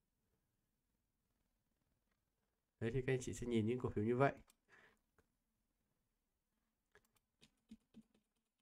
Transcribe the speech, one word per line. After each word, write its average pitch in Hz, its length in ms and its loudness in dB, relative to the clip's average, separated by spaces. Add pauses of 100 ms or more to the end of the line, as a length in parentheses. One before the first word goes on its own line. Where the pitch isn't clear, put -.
(2750)
Đấy, 113 140 -2
thì 131 80 0
các 131 120 0
anh 127 80 0
chị 101 120 -6
sẽ 117 140 -8
nhìn 113 180 2
những 123 140 0
cổ 123 100 -4
phiếu 104 160 -2
như 117 100 2
vậy. 135 180 4 (4000)